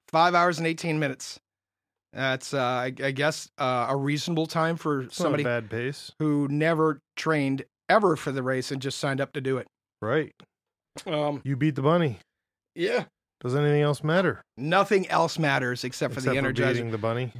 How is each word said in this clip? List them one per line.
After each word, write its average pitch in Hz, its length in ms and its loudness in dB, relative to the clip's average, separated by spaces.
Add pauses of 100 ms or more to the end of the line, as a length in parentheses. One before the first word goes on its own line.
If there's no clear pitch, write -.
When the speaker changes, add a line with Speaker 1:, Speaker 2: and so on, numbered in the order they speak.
(100)
Speaker 1:
five 175 240 4
hours 175 240 4
and 165 80 -2
eighteen 165 320 -2
minutes. 139 400 -4 (720)
That's, 131 420 -4
uh, 139 60 0
I, 127 320 -2 (100)
I 139 80 0
guess, 143 380 -2 (100)
uh, 127 300 0
a 135 80 0
reasonable 151 500 -2
time 165 300 0
for 147 260 -2
Speaker 2:
It's - 160 -12
not 180 60 0
a - 20 2
Speaker 1:
somebody 147 180 0
Speaker 2:
bad 120 260 -2
pace. 120 480 -8
Speaker 1:
who 147 300 0
never 156 500 2 (180)
trained 139 480 0 (240)
ever 190 280 6
for - 160 -4
the 131 100 -4
race 127 280 -2
and 135 120 -6
just 135 160 -6
signed 135 220 -2
up 135 120 -4
to 147 80 -6
do 131 180 -2
it. 113 80 -10 (360)
Speaker 2:
Right. 131 280 0 (760)
Speaker 1:
Um, 147 360 -2
Speaker 2:
You 135 140 -2
beat 147 180 2
the 127 60 -6
bunny. 147 380 4 (560)
Speaker 1:
Yeah. 208 300 0 (360)
Speaker 2:
Does 123 160 -4
anything 147 240 2
else 147 240 0
matter? 160 380 0 (160)
Speaker 1:
Nothing 190 500 2
else 160 300 2
matters 139 460 0
except 127 280 -4
for 135 80 -6
the 131 120 0
Speaker 2:
Except 135 140 0
for 131 60 0
Speaker 1:
Energizer. 131 220 2
Speaker 2:
beating 117 160 -2
the 113 80 -2
bunny? 113 420 -2